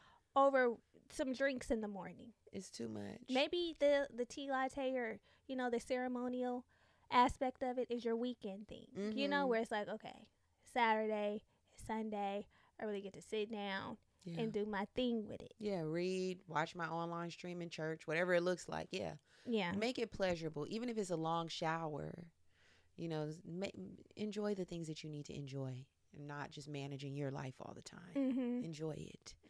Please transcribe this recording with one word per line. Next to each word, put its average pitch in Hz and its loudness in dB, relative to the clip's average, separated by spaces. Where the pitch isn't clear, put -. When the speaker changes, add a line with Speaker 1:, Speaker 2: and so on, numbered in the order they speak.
Speaker 1:
over 262 8
some 269 0
drinks 269 2
in 226 4
the 208 -2
morning? 185 -8
Speaker 2:
It's - -8
too 226 -6
much. 208 -6
Speaker 1:
Maybe 320 2
the, 285 6
the 240 -2
tea 277 -6
latte 262 0
or, 220 -2
you 262 -4
know, 247 0
the 233 2
ceremonial 247 0
aspect 254 6
of 254 0
it 247 0
is 240 -2
your 226 2
weekend 220 -4
thing. - -14
You 214 2
know, 285 4
Speaker 2:
Mm-hmm. 269 4
Speaker 1:
where 226 4
it's - -4
like, 208 0
"Okay, - -8
Saturday, 214 4
Sunday, 208 -2
I 226 -4
really 208 -2
get 196 -8
to 170 -14
sit 214 0
down 202 -4
Speaker 2:
Yeah. 175 -2
Speaker 1:
and 220 0
do 208 0
my 202 0
thing 233 2
with - -8
it." - -16
Speaker 2:
Yeah, 202 0
read, 185 0
watch 156 0
my 175 -2
online 170 -2
stream 175 -8
in 170 -6
church, 160 -4
whatever 175 4
it 175 8
looks 175 2
like. 156 -4
Yeah. 180 -2
Speaker 1:
Yeah. 202 2
Speaker 2:
Make 226 0
it 226 -2
pleasurable, 160 0
even 226 -2
if 226 -2
it's 185 0
a 170 2
long 165 2
shower. 156 -2
You 170 -4
know, 151 0
s-, 156 -8
ma-, 180 -4
enjoy 208 0
the 185 -2
things 170 -6
that 151 -6
you 156 -8
need 147 -6
to - -10
enjoy 135 -6
and 147 -12
not 143 -8
just 147 -12
managing 139 -6
your 143 0
life 135 -6
all - -10
the - -14
time. - -14
Speaker 1:
Mm-hmm. 247 2
Speaker 2:
Enjoy 160 -4
it. - -10